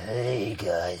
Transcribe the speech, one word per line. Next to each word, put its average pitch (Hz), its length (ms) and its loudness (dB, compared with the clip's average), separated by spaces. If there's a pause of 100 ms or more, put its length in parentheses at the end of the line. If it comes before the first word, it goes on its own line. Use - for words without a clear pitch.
Hey, 117 520 0
guys 87 440 0